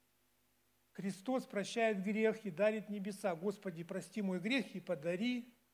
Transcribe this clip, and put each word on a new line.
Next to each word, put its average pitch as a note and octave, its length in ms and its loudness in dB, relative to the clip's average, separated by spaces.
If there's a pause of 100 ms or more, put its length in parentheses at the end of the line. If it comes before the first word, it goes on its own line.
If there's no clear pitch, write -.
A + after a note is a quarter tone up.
(920)
«Христос A3 520 -2
прощает G#3 580 2
грех A3 440 2
и G3 40 -4
дарит G#3 380 2
небеса. G3+ 460 -2
Господи, F3 480 -4
прости F#3+ 400 -6
мой F#3 180 0
грех A3+ 340 0
и F#3+ 60 -6
подари F#3 760 -2 (200)